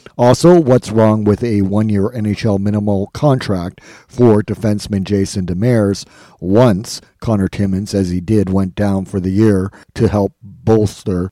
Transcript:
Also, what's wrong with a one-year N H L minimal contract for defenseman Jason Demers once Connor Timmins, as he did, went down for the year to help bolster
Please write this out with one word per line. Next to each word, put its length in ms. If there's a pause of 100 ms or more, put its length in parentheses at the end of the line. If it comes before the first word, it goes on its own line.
(160)
Also, 420
what's 320
wrong 340
with 200
a 180
one-year 500
N 140
H 180
L 140
minimal 500
contract 720 (280)
for 340
defenseman 600
Jason 420
Demers 600 (340)
once 600 (200)
Connor 280
Timmins, 460
as 160
he 100
did, 280
went 260
down 300
for 160
the 100
year 400 (240)
to 140
help 340
bolster 880